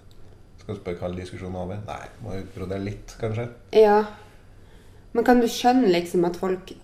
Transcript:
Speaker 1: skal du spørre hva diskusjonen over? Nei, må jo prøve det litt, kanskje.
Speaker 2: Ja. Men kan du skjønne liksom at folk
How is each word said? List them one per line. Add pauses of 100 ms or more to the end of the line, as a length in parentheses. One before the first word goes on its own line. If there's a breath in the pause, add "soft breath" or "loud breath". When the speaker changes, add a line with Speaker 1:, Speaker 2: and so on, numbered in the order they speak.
(580 soft breath)
Speaker 1:
skal
du
spørre
hva
diskusjonen
over?
Nei, (180)
må
jo (100)
prøve
det
litt,
kanskje. (240)
Speaker 2:
Ja. (1120 loud breath)
Men
kan
du
skjønne
liksom
at
folk (120)